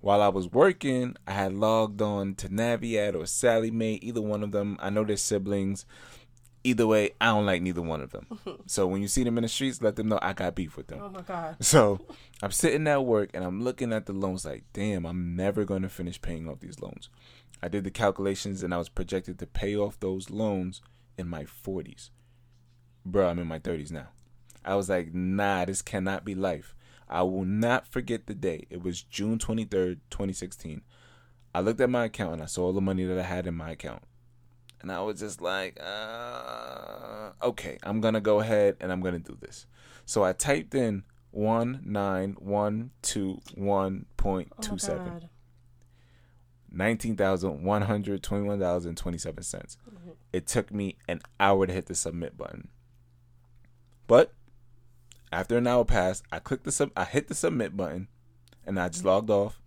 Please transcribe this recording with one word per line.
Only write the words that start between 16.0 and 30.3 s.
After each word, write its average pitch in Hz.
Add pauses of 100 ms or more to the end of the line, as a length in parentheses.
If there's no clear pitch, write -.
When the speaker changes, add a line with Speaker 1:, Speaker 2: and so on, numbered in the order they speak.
Speaker 1:
paying 82
off 78
these -
loans." - (540)
I 87
did 98
the 95
calculations, 98
and 90
I 87
was 85
projected 92
to -
pay 104
off 104
those 95
loans 98 (360)
in 87
my 80
forties. - (960)
Bro, 92
I'm 85
in 85
my 80
thirties 76
now. 78 (540)
I 95
was 98
like, 87
"Nah, 95
this 95
cannot 95
be 101
life." 92 (320)
I 87
will 92
not 110
forget 117
the 107
day. 90
It 87
was 87
June 110
twenty-third, 98 (100)
twenty 98